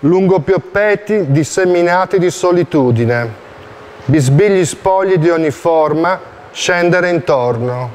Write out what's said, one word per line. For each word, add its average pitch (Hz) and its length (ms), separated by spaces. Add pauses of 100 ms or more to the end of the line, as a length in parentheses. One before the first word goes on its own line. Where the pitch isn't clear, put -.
lungo 185 400
pioppeti 202 880
disseminati 175 880
di 175 120
solitudine, 123 1000 (720)
bisbigli 160 580
spogli 190 540
di 160 120
ogni 160 220
forma, 160 680 (320)
scendere 175 600
intorno. 123 840